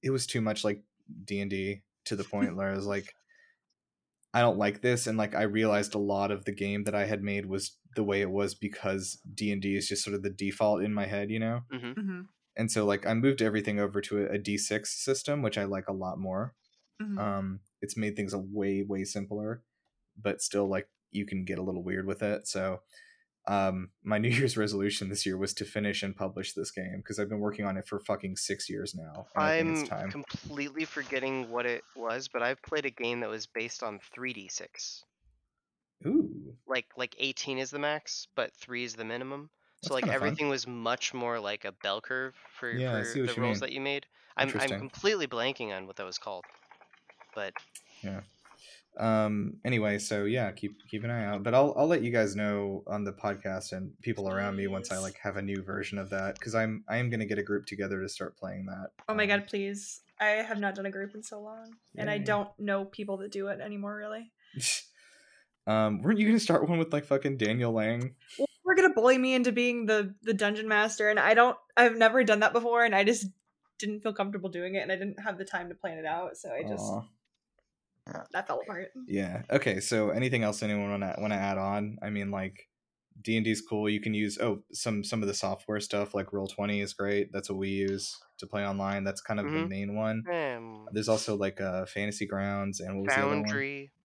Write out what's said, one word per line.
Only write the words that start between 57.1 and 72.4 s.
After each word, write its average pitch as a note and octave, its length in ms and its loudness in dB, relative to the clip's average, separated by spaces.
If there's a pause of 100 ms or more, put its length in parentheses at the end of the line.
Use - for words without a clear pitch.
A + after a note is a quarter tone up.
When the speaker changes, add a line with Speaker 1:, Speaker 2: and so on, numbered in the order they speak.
Speaker 1:
get G2+ 120 0
a G2+ 60 0
group G2+ 220 -2
together F#2+ 360 -4
to G2 80 -4
start - 280 -8
playing F#2+ 300 -8
that. F#2+ 240 -10 (180)
Speaker 2:
Oh G#3+ 40 0
my G#3+ 100 2
Speaker 1:
Um, G3+ 60 2
Speaker 2:
God, G3+ 180 2
please. G3+ 540 -6 (180)
I G#3+ 80 4 (160)
have A3 160 -4
not G3 160 0
done G3 100 -6
a G3 60 -2
group G3 220 -8
in G#3+ 100 -14
so G#3 180 -12
long, A3+ 340 -16 (220)
and G#3+ 120 -2
I G#3 60 2
Speaker 1:
Yay. G3+ 80 0
Speaker 2:
don't G#3 340 2
know G3 280 0
people G3 320 -6
that G3 140 -10
do G3 160 -4
it G3+ 120 -4
anymore, G#3 380 -6
really. G#3+ 340 -10 (240)
Speaker 1:
<laughs> C3 60 -6 (1080)
Um, G#2+ 360 4
weren't G#3 160 4
you G#3+ 80 6
gonna A3+ 120 8
start D#3+ 300 4
one E3+ 80 4
with, E3 160 2
like, D3 120 0
fucking C3+ 320 2
Daniel A#2 340 4
Lang? A2+ 420 0 (240)
Speaker 2:
Well, C#4 100 2 (160)
we're F4+ 120 6
gonna F#4+ 180 8
bully B3+ 240 8
me C4 160 4
into B3 180 6
being A#3+ 360 2
the, G#3 340 2
the A3 120 2
dungeon G#3+ 340 2
master, G#3+ 420 4
and G#3 100 4
I F#3+ 140 8
don't, A#3+ 240 8 (180)
I've A#3 200 10
never A3+ 280 8
done G#3 180 8